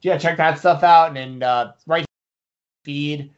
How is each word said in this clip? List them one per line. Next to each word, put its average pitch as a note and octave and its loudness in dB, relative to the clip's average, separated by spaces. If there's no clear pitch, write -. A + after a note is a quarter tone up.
yeah, F3+ 0
check E3+ -2
that D#3+ 0
stuff E3 2
out. E3 4
And, C3 -12
uh, A#2+ -2
right D#3+ -4
feed, D3 -8